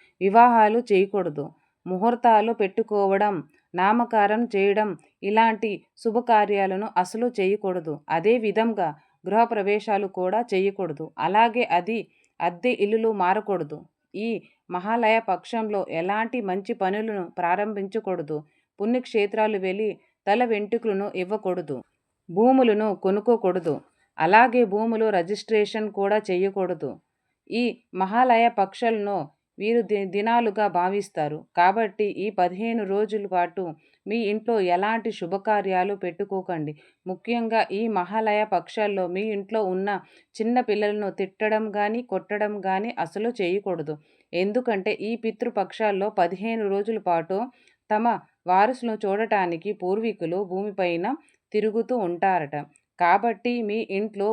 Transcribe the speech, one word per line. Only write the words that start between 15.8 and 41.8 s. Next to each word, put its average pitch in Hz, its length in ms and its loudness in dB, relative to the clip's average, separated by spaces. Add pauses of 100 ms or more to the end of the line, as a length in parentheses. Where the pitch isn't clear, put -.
ఎలాంటి 214 500 -4
మంచి 196 340 -4
పనులను 202 560 -4
ప్రారంభించకూడదు. 190 1080 -4 (420)
పుణ్యక్షేత్రాలు 214 800 0
వెళ్ళి 190 300 -2 (380)
తల 220 180 2
వెంట్రుకలను 208 680 -2
ఇవ్వకూడదు. 180 640 -4 (520)
భూములను 220 640 4
కొనుక్కోకూడదు. 190 800 0 (440)
అలాగే 226 460 6
భూములు 220 440 0
రిజిస్ట్రేషన్ 208 840 0
కూడా 202 260 2
చేయకూడదు. 185 720 -2 (600)
ఈ 226 120 -2 (320)
మహాలయ 233 540 4
పక్షులను 208 680 -2 (420)
వీరు 226 220 0
ది-, 196 300 -2
దినాలుగా 214 560 0
భావిస్తారు. 175 720 -2 (180)
కాబట్టి 196 480 2
ఈ 196 260 -4
పదిహేను 202 540 -2
రోజుల 202 420 -2
పాటు 175 360 -2 (440)
మీ 214 120 -4
ఇంట్లో 214 420 -2
ఎలాంటి 202 520 0
శుభకార్యాలు 196 840 -2
పెట్టుకోకండి. 185 800 -6 (340)
ముఖ్యంగా 226 540 -2 (120)
ఈ 202 160 -4
మహాలయ 208 560 -2
పక్షాల్లో 202 640 -2
మీ 185 160 -4
ఇంట్లో 214 420 -4
ఉన్న 190 240 -2 (480)
చిన్న 240 240 0
పిల్లలను 208 500 0
తిట్టడం 214 540 -2 (100)
గాని, 214 280 -2